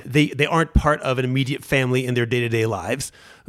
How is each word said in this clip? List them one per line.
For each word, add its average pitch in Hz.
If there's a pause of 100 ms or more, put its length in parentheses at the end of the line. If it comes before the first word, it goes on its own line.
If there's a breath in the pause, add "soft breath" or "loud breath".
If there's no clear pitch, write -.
they, 147
they 139
aren't 160
part 151
of 131
an 131
immediate 131
family 127
in 123
their 120
day-to-day 117
lives. 113 (380 loud breath)